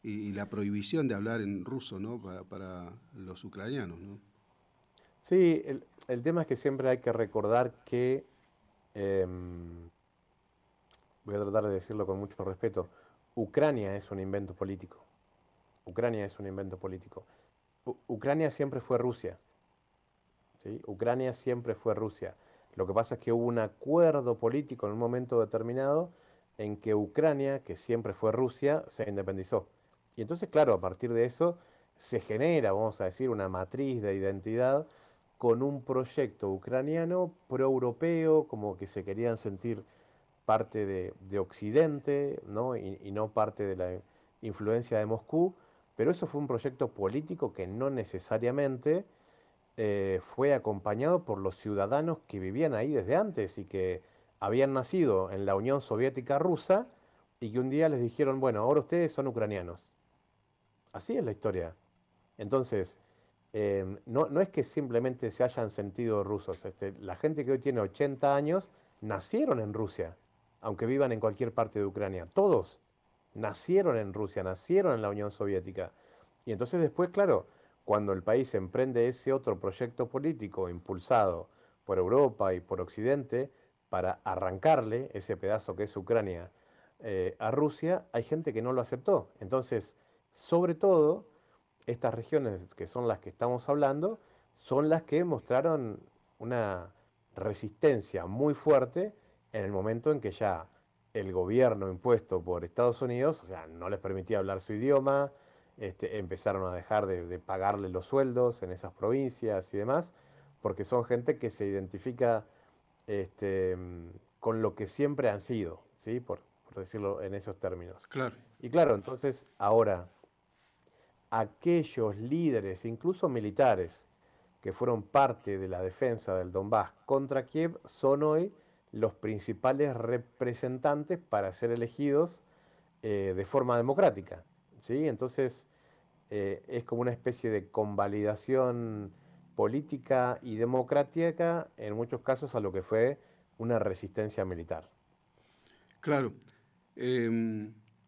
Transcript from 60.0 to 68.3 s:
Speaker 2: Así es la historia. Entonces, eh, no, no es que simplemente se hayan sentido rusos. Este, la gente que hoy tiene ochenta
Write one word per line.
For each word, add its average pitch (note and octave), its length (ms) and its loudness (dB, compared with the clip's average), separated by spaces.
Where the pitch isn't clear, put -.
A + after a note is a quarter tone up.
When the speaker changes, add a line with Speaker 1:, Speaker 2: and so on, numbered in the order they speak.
Speaker 2:
Así A3+ 240 -4
es F#3 80 0
la A2 60 -2
historia. F#2 440 -2
Entonces, A2 600 -2
eh, G2+ 540 -2
no, C3 240 0
no C#3+ 100 0
es D3 100 2
que C#3 140 -2
simplemente B2 640 -2
se - 140 0
hayan A#2+ 260 -2
sentido G#2 540 -2
rusos. G2 400 -6
Este, G2 360 -8
la F#2 160 -10
gente D3+ 280 -2
que B2+ 80 0
hoy B2+ 80 2
tiene B2 220 0
ochenta C#3 540 2